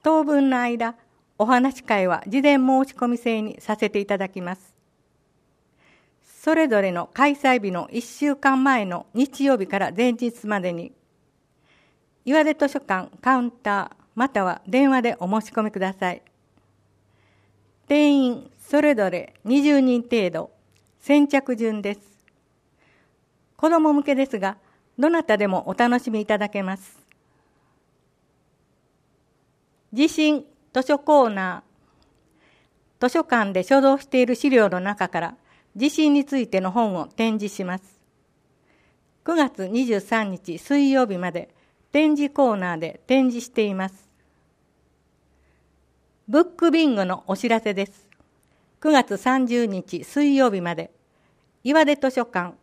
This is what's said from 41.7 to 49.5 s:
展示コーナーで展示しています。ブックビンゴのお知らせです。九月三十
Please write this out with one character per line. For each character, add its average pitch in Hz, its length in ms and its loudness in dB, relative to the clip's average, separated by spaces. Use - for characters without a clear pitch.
展 302 240 2
示 285 180 -4
コ 262 180 2
ー 208 40 0
ナ 180 200 -4
ー 160 40 -8
で 160 280 -10
展 262 220 4
示 240 160 -6
し - 40 -20
て 220 140 -2
い 202 100 -2
ま 190 160 -6
す。 - 200 -20
ブ 269 140 4
ッ 349 40 4
ク 339 260 0
ビ 320 140 4
ン 254 100 2
ゴ 196 100 0
の 180 200 -6
お 196 120 -4
知 240 120 -4
ら 226 100 2
せ 220 140 -4
で 196 120 -4
す。 - 220 -20
九 311 100 2
月 247 260 2
三 254 300 0
十 240 180 0